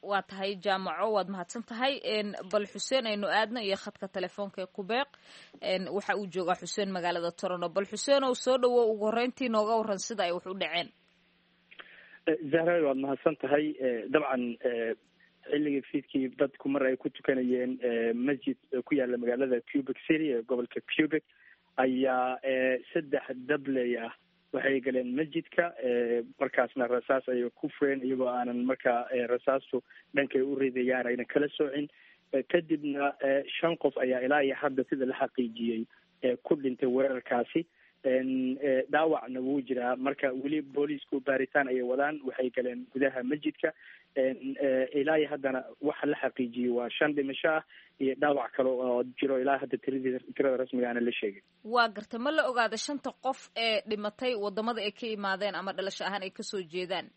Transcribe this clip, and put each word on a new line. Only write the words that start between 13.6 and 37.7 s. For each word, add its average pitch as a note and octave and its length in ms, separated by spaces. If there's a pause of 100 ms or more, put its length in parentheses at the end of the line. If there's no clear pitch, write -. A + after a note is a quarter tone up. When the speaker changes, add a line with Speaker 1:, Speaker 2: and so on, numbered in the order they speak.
Speaker 2:
Eh, B2 280
dabcan, C3 340 (180)
eh, A#2 320 (520)
xilligii D3 380
fiidkii C3+ 440 (100)
dadku - 320
mar C#3 160
ay C3 120
ku - 140
tukanayeen, B2+ 680
eh, A#2 340
masjid, C3 420 (160)
eh, B2+ 120
ku - 100
yaalla B2 220
magaalada B2 440
Quebec C3+ 360 (100)
City D#3 260
ee A#2 100
gobolka B2 380
Quebec D#3 440 (520)
ayaa, B2+ 680
eh, C3 360 (140)
saddex C#3+ 320 (220)
dabley C3 500
ah A#2 160 (400)
waxay C3+ 280
galeen B2+ 340
masjidka, D#3+ 500 (180)
eh, A#2+ 400 (160)
markaasna B2+ 500
rasaas B2 400
ayay B2 260
ku - 140
fureen C#3 340
iyagoo B2+ 260
aanan B2 360
markaa, B2+ 480
eh, B2 160
rasaastu C3 540 (320)
dhankay C#3 280
u C#3 120
ridayaan B2+ 520
ayna A#2+ 180
kala D3 240
soocin. D3 400 (440)
Eh, C3 160
kadibna, D3 720
eh, C#3 220 (180)
shan E3 160
qof C#3+ 220
ayaa B2+ 220
ilaa C#3 240
iyo C3+ 100
hadda C3+ 300
sida C3+ 220
la B2+ 80
xaqiijiyey, A#2 720 (360)
eh, B2 200
ku - 140
dhintay C3+ 320
weerarkaasi. C3 800 (380)